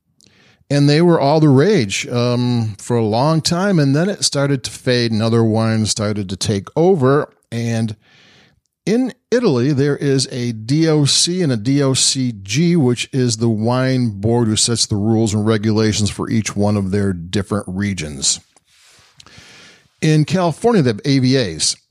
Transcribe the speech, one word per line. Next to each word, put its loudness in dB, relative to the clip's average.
and 4
they 4
were 4
all 2
the 4
rage, 2
um, -2
for -4
a 0
long 2
time, 0
and 2
then 0
it -4
started -2
to -12
fade, -2
and 0
other 2
wines 0
started -4
to -8
take -4
over. 2
And -2
in 0
Italy, 2
there 0
is 0
a -6
D 0
O 2
C 0
and 0
a -2
D 0
O 2
C -2
G, 0
which 0
is 0
the 0
wine 0
board 0
who 0
sets -2
the -2
rules 0
and 0
regulations 0
for -6
each -2
one 0
of -2
their 0
different -6
regions. -6
In 2
California, 0
they 2
have -2
A 2
V 2
As, -2